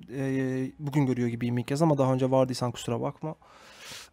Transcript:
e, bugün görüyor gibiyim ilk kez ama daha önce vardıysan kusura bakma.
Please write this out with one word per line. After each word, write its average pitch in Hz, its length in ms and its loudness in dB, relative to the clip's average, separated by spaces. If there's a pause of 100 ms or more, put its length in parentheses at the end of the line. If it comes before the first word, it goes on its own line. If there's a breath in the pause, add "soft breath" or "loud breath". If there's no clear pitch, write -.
(120)
e, 131 680 -2
bugün 143 260 0
görüyor 123 220 2
gibiyim 120 300 -2
ilk 120 100 -2
kez 139 140 0
ama 156 160 4
daha 131 160 4
önce 131 180 2
vardıysan 131 400 2
kusura 117 300 -4
bakma. 147 340 -6 (760 loud breath)